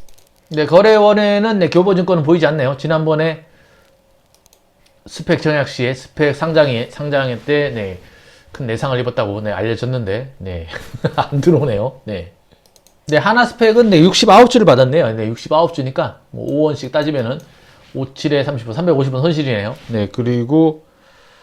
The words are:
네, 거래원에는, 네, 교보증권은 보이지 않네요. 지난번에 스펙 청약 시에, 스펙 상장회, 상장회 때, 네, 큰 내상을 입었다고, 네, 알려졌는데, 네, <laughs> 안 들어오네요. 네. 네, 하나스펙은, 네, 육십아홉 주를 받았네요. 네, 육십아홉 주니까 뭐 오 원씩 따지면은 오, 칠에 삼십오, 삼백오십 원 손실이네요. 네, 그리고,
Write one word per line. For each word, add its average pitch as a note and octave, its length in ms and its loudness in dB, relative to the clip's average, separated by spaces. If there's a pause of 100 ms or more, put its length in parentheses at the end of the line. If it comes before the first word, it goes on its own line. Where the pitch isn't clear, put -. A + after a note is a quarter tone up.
(480)
네, D3+ 160 -2
거래원에는, G#3 920 4
네, E3+ 100 2
교보증권은 F3+ 540 2
보이지 D#3+ 240 2
않네요. C#3+ 320 -2
지난번에 D#3 680 -2 (1600)
스펙 - 380 -4
청약 D3+ 260 -2
시에, B2+ 240 -4
스펙 C#3+ 420 -4
상장회, D3 540 0
상장회 C3+ 520 -4
때, D3 280 -2
네, G2 300 -8 (520)
큰 C3+ 160 -12
내상을 B2 320 -4
입었다고, A2+ 440 -4
네, G#2 100 -6
알려졌는데, A2+ 840 -6
네, F2 300 -12 (280)
<laughs> - 200 -6
안 C#3+ 260 -4
들어오네요. B2 640 0
네. F2+ 280 -12 (760)
네, D3 100 0
하나스펙은, A3+ 720 2
네, E3+ 100 6
육십아홉 G3+ 500 6
주를 G#3+ 160 4
받았네요. C3 460 4
네, A2 160 -4
육십아홉 D#3 460 -2
주니까 C3+ 480 -6 (100)
뭐 A#2 120 -12
오 C#3+ 200 -2
원씩 C#3 260 -4
따지면은 D3 480 -4 (560)
오, C3+ 180 -8
칠에 C#3+ 300 -2
삼십오, A#2+ 300 -6
삼백오십 C#3 420 0
원 B2+ 80 -2
손실이네요. C3+ 540 -2 (160)
네, G2+ 160 -2
그리고, B2+ 760 0 (580)